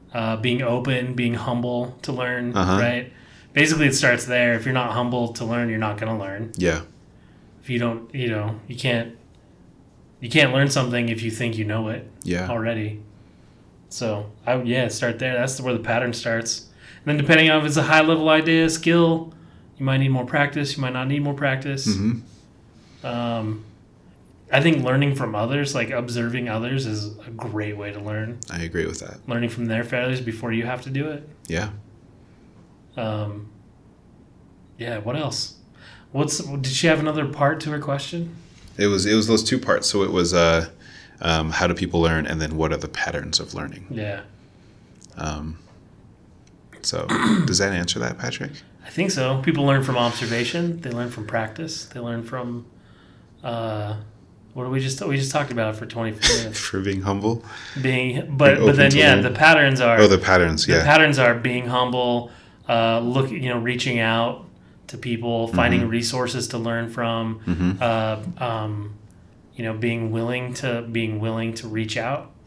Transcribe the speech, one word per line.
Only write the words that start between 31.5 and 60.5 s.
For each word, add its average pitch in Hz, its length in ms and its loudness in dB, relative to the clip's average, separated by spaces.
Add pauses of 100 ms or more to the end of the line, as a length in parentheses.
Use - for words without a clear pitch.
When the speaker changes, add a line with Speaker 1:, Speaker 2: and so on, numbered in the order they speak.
Speaker 1:
Um, 107 540 -6 (1300)
yeah, 117 220 -6
what 120 160 -4
else? - 400 -6 (560)
What's, 143 280 0
did 139 280 -6
she 165 200 2
have 156 120 6
another 151 280 0
part 147 340 2
to 156 100 -6
her 151 80 -4
question? 147 560 -6 (420)
Speaker 2:
It 101 100 2
was, 98 180 2
it 107 100 4
was 110 120 4
those 110 160 4
two - 140 0
parts. - 320 0
So 101 140 2
it 92 80 0
was, 87 220 2
uh, 85 360 4 (520)
um, 80 300 0
how 90 160 0
do 85 60 2
people 85 280 0
learn, 80 260 2
and 82 120 -4
then 78 160 -4
what 78 160 0
are 76 60 -2
the 76 100 -8
patterns - 520 -4
of - 160 -8
learning? - 340 -10
Speaker 1:
Yeah. 104 320 -8 (960)
Speaker 2:
Um, 78 400 -8 (1300)
so 80 240 -4
<clears throat> 208 380 2
does 98 140 2
that 98 140 2
answer 87 260 -2
that, 120 200 -4
Patrick? - 320 -8 (340)
Speaker 1:
I - 40 -16
think 185 200 -2
so. 135 320 -2
People 156 240 2
learn 135 180 4
from 127 140 0
observation. 120 840 -2
They 123 100 -8
learn 120 180 -6
from 110 160 -10
practice. 113 600 -6
They - 140 -14
learn 117 240 -6
from, 120 420 -8 (800)
uh, 110 520 -4 (580)
what 127 120 -8
did 127 60 -4
we 131 100 0
just, 131 220 -4
we 139 140 -2
just 135 140 -2
talked 143 200 0
about 110 220 -2
it - 40 -8
for - 100 -10
twenty-four 110 500 0
Speaker 2:
<laughs> 117 60 -4
Speaker 1:
minutes. 110 160 -8
Speaker 2:
For - 220 -4
being 95 220 -2
humble? 101 400 0 (380)
Speaker 1:
Being, 127 560 0
but, 143 180 10
Speaker 2:
Being - 120 2
Speaker 1:
but 139 80 8
then, 139 120 8
Speaker 2:
open 139 40 6
to 139 60 4
Speaker 1:
yeah, 147 180 10
Speaker 2:
learn. 123 80 4
Speaker 1:
the 123 80 2
patterns 147 500 6
are, 117 200 6
Speaker 2:
Oh, 104 60 12
the 95 120 8
patterns, 87 480 4